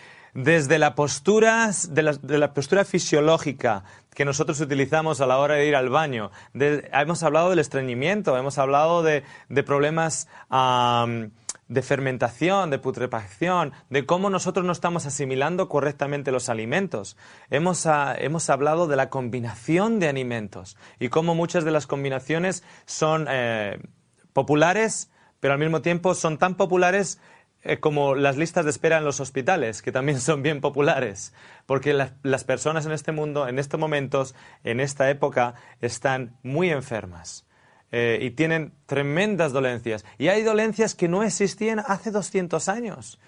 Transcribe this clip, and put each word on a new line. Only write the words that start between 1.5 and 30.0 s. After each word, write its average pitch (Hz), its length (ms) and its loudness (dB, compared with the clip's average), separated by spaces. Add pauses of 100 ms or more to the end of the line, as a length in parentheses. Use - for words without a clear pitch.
de 147 120 2
la, 151 120 2
de 139 220 -2
la 147 160 2
postura 185 320 2
fisiológica 147 1000 2 (280)
que - 120 -2
nosotros 143 360 -2
utilizamos 147 600 0
a 139 60 2
la 127 120 4
hora 147 160 2
de 147 120 2
ir 147 100 4
al 127 120 2
baño. 127 440 0 (200)
De, 147 400 0
hemos 147 300 0
hablado 160 280 4
del 175 100 4
estreñimiento, 139 760 -2
hemos 135 220 -2
hablado 151 460 4
de, 151 180 2 (260)
de 135 140 2
problemas, 151 640 0 (220)
am, 120 840 2 (380)
de 123 140 -2
fermentación, 139 880 0
de 135 100 -2
putrefacción, 131 960 -2 (160)
de 139 140 0
cómo 185 260 2
nosotros 180 360 -2
no 180 60 0
estamos 170 340 -2
asimilando 143 640 -2
correctamente 143 640 -2
los 127 160 -2
alimentos. 117 680 -4 (340)
Hemos, 165 360 0
ah, 147 320 2
hemos 156 320 -2
hablado 151 380 2
de 143 80 2
la 135 140 0
combinación 135 920 -2
de 165 80 2
alimentos 117 680 -6 (220)
y 123 100 -2
cómo 165 280 2
muchas 165 280 0
de 160 60 0
las 151 160 0
combinaciones 147 760 -4 (200)
son, 156 460 0
eh, 117 480 -2 (560)
populares, 160 760 2 (300)
pero 139 140 2
al 139 40 0
mismo 156 240 0
tiempo 175 320 0
son 160 240 -2
tan 180 160 2
populares, 185 640 2 (440)
eh, - 180 -2
como 143 340 2
las 139 220 2
listas 160 280 0
de 151 60 0
espera 160 280 2
en 156 60 0
los 143 140 -2
hospitales, 135 640 -2
que - 80 -4
también 135 300 0